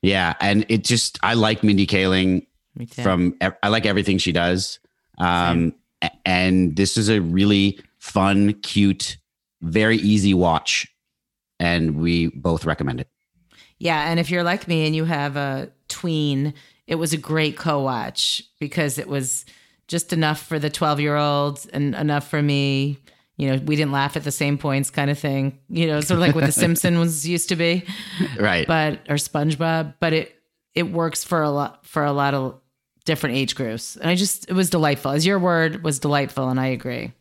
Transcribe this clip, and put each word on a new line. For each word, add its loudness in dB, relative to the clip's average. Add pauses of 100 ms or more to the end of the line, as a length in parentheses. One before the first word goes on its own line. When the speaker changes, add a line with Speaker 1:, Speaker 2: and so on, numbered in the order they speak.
Speaker 1:
Yeah. 2
And 2
it 2
just, -2
I 2
like 2
Mindy 4
Kaling 2 (300)
Speaker 2:
Me -10
too. -12
Speaker 1:
from, 2
ev-, -2
I 0
like 0
everything 2
she 0
does. 0 (380)
Um, -2
Speaker 2:
Same. 2 (280)
Speaker 1:
a-, -2 (140)
and 2
this 2
is 0
a 4
really 2 (200)
fun, 2
cute, 0 (440)
very 2
easy 4
watch. 2 (720)
And 0
we 0
both -2
recommend -4
it. -10 (720)
Speaker 2:
Yeah. -2
And 0
if -4
you're -2
like -4
me 0
and 0
you -2
have -2
a -6 (160)
tween, -2 (320)
it -4
was -2
a -4
great -2
co-watch -2 (160)
because -2
it -8
was -4 (420)
just -4
enough 0
for -4
the -2
twelve-year-old 0
and -2
enough 0
for -2
me, 0 (400)
you 0
know, 2
we 0
didn't 0
laugh -2
at -4
the -4
same 0
points -2
kind 0
of -2
thing, -2 (100)
you 0
know, 0
sort 0
of 4
like 4
what 2
The 2
Speaker 1:
<laughs> 2
Speaker 2:
Simpsons 2
used -2
to 0
be. 2 (560)
Speaker 1:
Right. 2
Speaker 2:
But, 0 (100)
or 0
SpongeBob, -2
but 0
it, -4 (380)
it 0
works -2
for 0
a 0
lot, -4
for -2
a 0
lot 0
of -4 (440)
different -2
age -2
groups. -6
And -4
I 2
just, -2
it -2
was 2
delightful. 0
As 2
your 2
word 0
was -2
delightful, 0
and 0
I 0
agree. -6